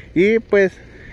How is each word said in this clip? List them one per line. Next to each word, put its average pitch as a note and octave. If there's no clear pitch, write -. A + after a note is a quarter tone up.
Y G#3+
pues, G3